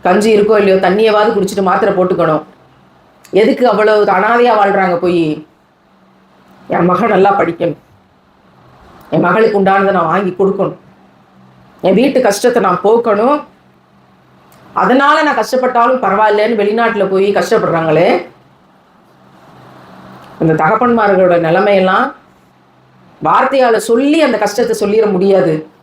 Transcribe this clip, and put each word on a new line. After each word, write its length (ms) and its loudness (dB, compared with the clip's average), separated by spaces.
கஞ்சி 300 2
இருக்கோ 260 2
இல்லையோ, 240 2
தண்ணியவாது 500 2
குடிச்சிட்டு 340 -2
மாத்திரை 280 0
போட்டுக்கணும். 460 -2
எதுக்கு 300 0
அவ்வளவு 300 2
அனாதையா 440 0
வாழ்றாங்க 440 0
போய்? 200 0
என் 160 0
மகன் 240 0
நல்லா 240 2
படிக்கணும், 400 -4
என் 140 0
மகளுக்கு 340 0
உண்டானதை 360 0
நான் 140 -2
வாங்கி 280 -2
கொடுக்கணும், 380 -2
என் 140 2
வீட்டு 260 0
கஷ்டத்தை 400 0
நான் 180 -2
போக்கணும், 520 0
அதனால 420 2
நான் 160 -2
கஷ்டப்பட்டாலும் 640 0
பரவாயில்லன்னு 560 0
வெளிநாட்டுல 440 -2
போய் 120 0
கஷ்டப்படுறாங்களே, 680 0
இந்த 100 2
தகப்பன்மார்களோட 840 2
நிலைமையெல்லாம் 600 0
வார்த்தையால 560 0
சொல்லி 320 2
அந்த 160 0
கஷ்டத்தை 420 -2
சொல்லிட 320 0
முடியாது. 420 2